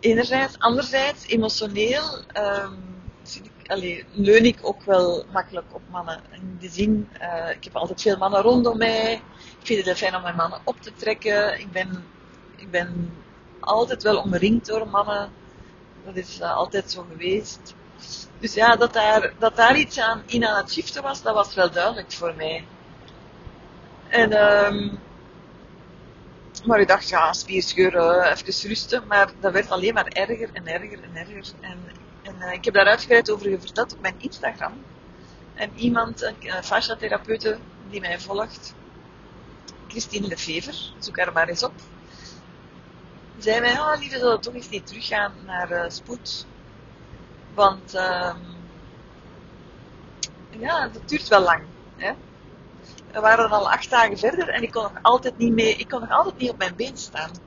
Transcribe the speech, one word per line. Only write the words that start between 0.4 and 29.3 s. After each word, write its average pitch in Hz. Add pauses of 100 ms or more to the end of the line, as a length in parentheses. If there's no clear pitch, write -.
anderzijds, 269
emotioneel, 220 (120)
ehm, 202 (500)
zit -
ik, -
allee, 180
leun 208
ik 240
ook -
wel 180
makkelijk 185
op -
mannen. 170 (100)
In 185
de 180
zin, 208 (100)
eh, 165
ik -
heb -
altijd 180
veel 202
mannen 196
rondom 233
mij. 226 (480)
Ik -
vind 220
het 185
heel 180
fijn 185
om 185
mijn 175
mannen 170
op -
te 214
trekken. 208
Ik 202
ben, 180 (520)
ik 196
ben 175 (480)
altijd 240
wel 208
omringd 196
door 220
mannen. 202 (720)
Dat 190
is, -
eh, 170
altijd 190
zo 175
geweest. 180 (640)
Dus 226
ja, 226
dat 233
daar, 214
dat 220
daar 247
iets 277
aan, 226
in 233
aan 214
het 196
shiften -
was, 269
dat 226
was 202
wel 180
duidelijk 185
voor 170
mij. 160 (1400)
En, 226
ehm, 208 (1800)
maar 220
ik 190
dacht, 196
ja, 165
spierscheur, 180
eh, 175
even 190
rusten. 220
Maar 202